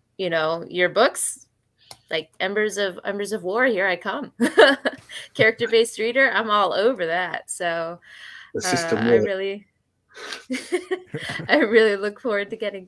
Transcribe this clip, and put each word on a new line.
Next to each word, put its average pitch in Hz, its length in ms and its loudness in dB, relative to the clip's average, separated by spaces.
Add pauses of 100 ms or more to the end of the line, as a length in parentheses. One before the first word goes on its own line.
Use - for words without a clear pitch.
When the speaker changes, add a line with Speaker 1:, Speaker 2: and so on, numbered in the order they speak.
(180)
Speaker 1:
you 180 140 -2
know, 165 360 -2
your 180 220 0
books, - 560 0 (640)
like 160 300 -6
Embers 202 400 -2
of, 196 260 -4
Embers 202 260 -4
of 202 120 -6
War. 220 240 0
Here 196 180 0
I 180 100 0
come. 214 360 -8 (520)
<laughs> - 520 -10
Character-based 226 640 2
reader. 240 340 2
I'm 220 160 -2
all 208 240 2
over 202 320 2
that. 170 460 -4
So, 170 480 -4 (560)
Speaker 2:
The - 60 -4
system - 360 0
Speaker 1:
uh, - 40 -2
I 233 180 4
Speaker 2:
will. 214 40 2
Speaker 1:
really, 196 440 -4 (840)
<laughs> - 1000 -6
I 262 100 4
really 220 380 4
look 202 240 -6
forward 202 300 -4
to 220 80 -10
getting 196 300 -8